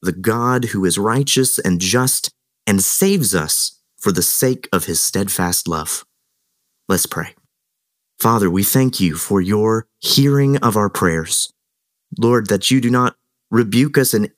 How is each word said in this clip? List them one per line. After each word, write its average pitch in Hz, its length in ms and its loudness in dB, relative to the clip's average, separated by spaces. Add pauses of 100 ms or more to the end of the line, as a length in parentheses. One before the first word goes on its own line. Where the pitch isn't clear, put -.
the 92 100 -2
God 120 540 -2
who 98 180 -2
is 90 120 0
righteous 127 640 0
and 90 220 0
just 120 500 0 (360)
and 98 160 2
saves 190 520 0
us - 460 -4 (180)
for 101 140 -2
the 87 100 0
sake 131 500 -2
of 90 120 0
his 82 160 -4
steadfast 95 680 -2
love. 80 380 -6 (840)
Let's 92 180 0
pray. - 280 -10 (840)
Father, 110 320 4
we 95 140 0
thank 131 360 0
you 85 160 2
for 98 240 0
your 107 460 0 (120)
hearing 139 600 2
of 110 180 0
our 104 140 2
prayers. 80 600 -2 (680)
Lord, 117 300 2
that 98 220 0
you 131 100 4
do 120 100 0
not 123 260 0 (340)
rebuke 117 460 2
us 135 160 2
in 104 260 0